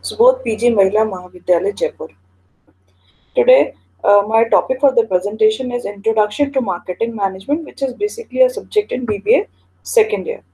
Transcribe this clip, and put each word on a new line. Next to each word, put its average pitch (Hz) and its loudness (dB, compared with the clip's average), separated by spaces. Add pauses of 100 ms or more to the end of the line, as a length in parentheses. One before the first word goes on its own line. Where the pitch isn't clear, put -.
Subodh 240 2
P 220 -2
G 233 0
Mahila 208 2
Mahavidyalaya, 180 -2
Jaipur. 160 -6 (1300)
Today, 262 4 (300)
uh, 202 4
my 226 2
topic 226 0
for 277 2
the 226 2
presentation 214 0
is 240 -6
Introduction 208 -2
to 262 0
Marketing 214 -4
Management, 202 -4
which - -12
is 254 -4
basically 226 -2
a 254 2
subject 208 -4
in 247 -6
B 208 -2
B 202 0
A 415 -2 (340)
second 208 0
year. - -8 (100)